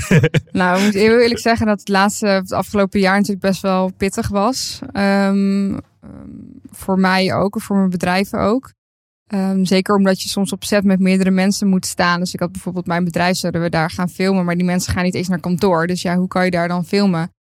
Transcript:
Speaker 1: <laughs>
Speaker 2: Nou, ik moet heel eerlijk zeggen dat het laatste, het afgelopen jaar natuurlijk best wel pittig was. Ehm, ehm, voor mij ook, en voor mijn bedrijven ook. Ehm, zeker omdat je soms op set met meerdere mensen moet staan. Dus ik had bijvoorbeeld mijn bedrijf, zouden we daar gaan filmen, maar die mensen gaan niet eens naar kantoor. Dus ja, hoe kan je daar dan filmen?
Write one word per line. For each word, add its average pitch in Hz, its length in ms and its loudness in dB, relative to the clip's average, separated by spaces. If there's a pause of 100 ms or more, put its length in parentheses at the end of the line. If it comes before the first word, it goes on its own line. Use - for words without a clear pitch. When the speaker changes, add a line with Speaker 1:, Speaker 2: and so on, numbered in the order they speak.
(220)
Speaker 1:
<laughs> - 300 0
Speaker 2:
Nou, 185 260 2
ik 196 60 2
moet 208 100 2
heel 220 240 4
eerlijk 233 220 2
zeggen 226 260 0
dat 208 120 2
het - 100 -18
laatste, 202 380 2
het 190 260 0
afgelopen 196 480 0
jaar 190 140 4
natuurlijk 196 320 0
best 190 160 -2
wel 185 340 0
pittig 214 320 -4
was. 202 500 -2 (140)
Ehm, 196 840 0
ehm, - 60 -8 (880)
voor - 280 -2
mij 190 360 2
ook, 190 200 0
en 220 60 -6
voor 202 160 -2
mijn 190 140 2
bedrijven 185 500 -2
ook. 226 320 -2 (540)
Ehm, 190 380 0
zeker 190 320 2
omdat 190 260 2
je - 60 -10
soms 196 240 -2
op 196 120 -10
set 208 200 0
met 196 160 4
meerdere 190 300 2
mensen 190 380 2
moet 185 180 0
staan. 175 340 0
Dus 180 140 -6
ik 196 60 -6
had 180 120 -4
bijvoorbeeld 180 340 -8
mijn 175 180 0
bedrijf, 175 320 0
zouden 170 260 -4
we 170 80 -2
daar 165 200 -2
gaan 180 180 -4
filmen, 190 360 0
maar 175 120 -2
die 180 80 0
mensen 180 280 -2
gaan 180 120 -2
niet 180 100 -2
eens 175 140 -4
naar 180 120 -2
kantoor. 175 460 0
Dus 180 160 -4
ja, 175 140 0
hoe 185 120 -2
kan 185 160 0
je 185 60 0
daar 175 180 0
dan 175 160 -4
filmen? 185 460 0 (220)